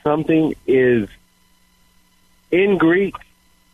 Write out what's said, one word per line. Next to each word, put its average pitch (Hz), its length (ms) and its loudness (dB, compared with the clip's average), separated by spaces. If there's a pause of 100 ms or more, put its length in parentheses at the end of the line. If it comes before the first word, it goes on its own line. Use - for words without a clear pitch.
something 156 520 -2 (100)
is 123 420 0 (1400)
in 190 260 0
Greek 175 380 0 (580)